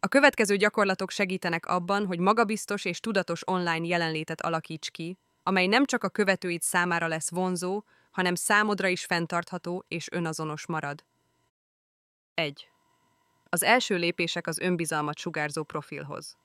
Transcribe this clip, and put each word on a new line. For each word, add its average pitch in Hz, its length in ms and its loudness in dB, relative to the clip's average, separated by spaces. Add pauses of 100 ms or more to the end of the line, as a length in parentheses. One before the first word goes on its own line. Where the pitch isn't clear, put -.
A 196 80 0
következő 247 480 6
gyakorlatok 196 540 2
segítenek 180 560 -2
abban, 190 400 0
hogy 180 120 -4
magabiztos 208 680 2
és 175 160 -4
tudatos 185 480 -2
online 170 380 0
jelenlétet 165 540 -2
alakíts 160 500 -4
ki, 170 280 -10 (240)
amely 185 240 4
nem 233 180 6
csak 247 200 0
a 190 40 0
követőid 185 540 0
számára 175 440 2
lesz 160 240 -2
vonzó, 185 540 -2 (260)
hanem 180 240 0
számodra 208 540 2
is 180 160 -2
fenntartható 175 840 -4
és 160 220 -8
önazonos 160 560 -6
marad. 151 380 -6 (1300)
Egy. 147 360 -6 (760)
Az - 140 -2
első 220 340 4
lépések 170 500 -2
az 160 120 -6
önbizalmat 160 600 -2
sugárzó 156 440 -4
profilhoz. - 840 -10